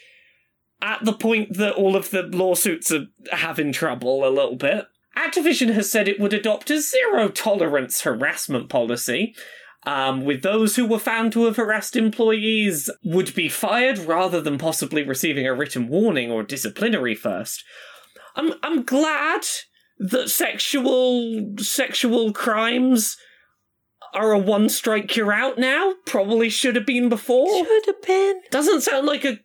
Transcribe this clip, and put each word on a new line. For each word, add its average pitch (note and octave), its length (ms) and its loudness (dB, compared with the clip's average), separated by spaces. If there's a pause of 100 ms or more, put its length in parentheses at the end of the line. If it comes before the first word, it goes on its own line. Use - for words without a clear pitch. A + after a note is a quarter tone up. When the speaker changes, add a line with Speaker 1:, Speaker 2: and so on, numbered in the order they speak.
(800)
Speaker 1:
at G#3+ 260 -6
the A3 80 0
point G#3+ 440 0
that G#3 160 0
all G3 220 2
of F#3+ 160 -2
the F#3+ 100 0
lawsuits F3+ 720 0
are D3 160 -2 (240)
having D#3 400 -2
trouble C3 560 0
a - 20 4
little C3 280 2
bit. D3 280 -2 (320)
Activision D4 560 2
has G#3 180 0
said G#3 160 2
it G3+ 120 -2
would G3+ 140 0
adopt G#3 360 -2
a D4+ 100 0
zero-tolerance G3+ 1200 0
harassment C#3 680 -2
policy, B2 640 -2 (520)
um, C3+ 400 -2
with C#3 180 0
those G#3+ 320 2
who B3 100 2
were A3 140 0
found A3+ 320 0
to A#3 140 2
have A3 100 2
harassed G#3+ 400 -2
employees A3 920 2 (120)
would F3 320 0
be E3+ 140 -2
fired A#3 520 0
rather E3+ 420 0
than D3 160 -2
possibly D#3 460 -2
receiving C3+ 440 -2
a C3+ 60 0
written B2 340 -4
warning D3+ 420 2
or A2 140 -2
disciplinary C3 720 -2
first. G#2 480 -6 (720)
I'm, D#4 260 -2
I'm D4+ 220 -2
glad D#4 640 0 (540)
that - 300 -2
sexual, B3 1300 0
sexual A#3 720 0
crimes A#3 840 2 (1000)
are G#3+ 200 2
a G#3 60 4
one-strike G#3+ 760 0
you're G#3 160 0
out A3+ 260 0
now. D4 360 2 (120)
Probably A3+ 440 2
should A#3 260 0
have A#3 100 0
been B3 220 2
before. B3 400 2 (180)
Speaker 2:
Should A4 200 4
have G4 160 -2
been. F#4+ 400 2 (100)
Speaker 1:
Doesn't D4+ 300 2
sound C#4+ 260 0
like D4 160 0
a C4 220 0